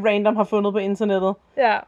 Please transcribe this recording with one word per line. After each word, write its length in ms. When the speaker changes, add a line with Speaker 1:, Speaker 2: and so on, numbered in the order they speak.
Speaker 1:
random 300
har 80
fundet 280
på 60
internettet. 560
Speaker 2:
Ja. 320